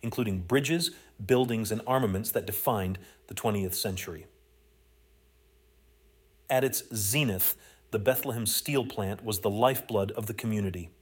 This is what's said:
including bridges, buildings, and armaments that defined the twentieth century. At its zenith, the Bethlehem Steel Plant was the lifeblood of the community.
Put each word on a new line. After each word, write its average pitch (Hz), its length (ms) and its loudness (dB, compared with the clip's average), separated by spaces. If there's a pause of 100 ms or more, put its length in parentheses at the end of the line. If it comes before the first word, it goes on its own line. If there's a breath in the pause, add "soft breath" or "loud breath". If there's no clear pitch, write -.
including 107 380 0
bridges, 139 500 2 (340 loud breath)
buildings, 117 480 2
and 110 140 -2
armaments 113 460 2
that - 160 -2
defined 95 500 0 (300 loud breath)
the 98 80 -12
twentieth 101 400 0
century. 90 500 -6 (2250)
At 131 140 4
its - 180 0 (140)
zenith, 104 600 2 (360 loud breath)
the 110 80 0
Bethlehem 120 480 0
Steel 139 400 0
Plant 101 360 -4
was 107 160 -2
the 101 120 2
lifeblood 110 600 2
of 110 120 -4
the 113 80 -6
community. 98 560 -2 (120)